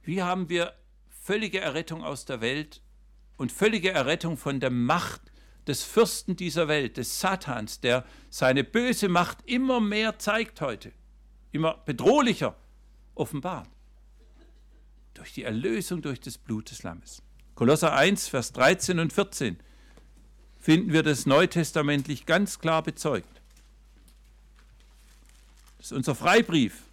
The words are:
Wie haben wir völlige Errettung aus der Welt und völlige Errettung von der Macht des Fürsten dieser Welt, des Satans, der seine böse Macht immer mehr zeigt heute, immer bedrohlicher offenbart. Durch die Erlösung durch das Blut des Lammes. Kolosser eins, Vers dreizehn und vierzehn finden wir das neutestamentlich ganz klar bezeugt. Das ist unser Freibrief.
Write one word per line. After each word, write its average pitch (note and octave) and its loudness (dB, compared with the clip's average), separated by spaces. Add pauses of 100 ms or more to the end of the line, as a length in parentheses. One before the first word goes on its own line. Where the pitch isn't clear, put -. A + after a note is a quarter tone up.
Wie F3+ -4
haben F3+ -2
wir E3+ -2 (340)
völlige F#3+ -2
Errettung D#3+ -4
aus C#3+ -8
der B2 -6
Welt C#3 -4 (540)
und B2+ -6
völlige G3 2
Errettung D#3+ 0
von C#3 -4
der C3 0
Macht B2+ 0 (440)
des - -4
Fürsten - 2
dieser E3 -2
Welt, C#3+ 0
des A#2+ -6
Satans, C#3 -4
der B2 2 (240)
seine C3 2
böse A#3 0
Macht F3 2
immer B3+ 0
mehr G#3+ 0
zeigt G#3+ -4
heute, A#2 -8 (600)
immer D#3+ -2
bedrohlicher F3+ 2 (600)
offenbart. C#3+ -6 (1500)
Durch - -20
die C3 -10
Erlösung F3 -2
durch C#3 -6
das - -14
Blut - -8
des - -16
Lammes. - -14 (320)
Kolosser D3 4
eins, F#3 4
Vers - -6
dreizehn E3+ 2
und E3 -2
vierzehn D3+ -4 (1000)
finden E3+ 2
wir D#3 4
das D3 0
neutestamentlich D3 2
ganz F#3+ 0
klar D#3+ 0
bezeugt. D3+ -6 (2500)
Das - -20
ist - -12
unser C3+ -2
Freibrief. E3 2 (100)